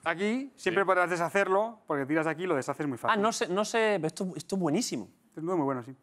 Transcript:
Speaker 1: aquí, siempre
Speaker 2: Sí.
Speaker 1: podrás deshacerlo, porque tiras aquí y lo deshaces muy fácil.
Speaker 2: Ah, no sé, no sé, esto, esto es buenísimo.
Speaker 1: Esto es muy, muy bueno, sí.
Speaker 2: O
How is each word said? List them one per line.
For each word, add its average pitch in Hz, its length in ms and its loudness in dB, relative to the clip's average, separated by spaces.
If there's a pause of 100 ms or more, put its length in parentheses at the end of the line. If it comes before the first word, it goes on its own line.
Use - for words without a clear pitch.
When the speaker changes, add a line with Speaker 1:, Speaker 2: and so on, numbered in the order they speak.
Speaker 1:
aquí, 208 500 -2
siempre 190 280 0
Speaker 2:
Sí. 170 40 -4
Speaker 1:
podrás 180 220 4
deshacerlo, 190 760 0
porque 139 220 -2
tiras 156 180 2
aquí 160 180 -2
y 190 40 -4
lo 170 80 2
deshaces 143 320 -2
muy 127 100 -2
fácil. 214 220 0
Speaker 2:
Ah, - 20 2
no 220 100 4
sé, 220 160 -2
no 190 160 0
sé, 214 400 2
esto, 165 320 -4
esto 156 200 -8
es 190 60 -2
buenísimo. 151 460 -2 (200)
Speaker 1:
Esto - 120 -18
es 156 40 -8
muy, 180 120 -2
muy 151 100 0
bueno, 131 180 -2
sí. 131 80 -16
Speaker 2:
O 131 120 -18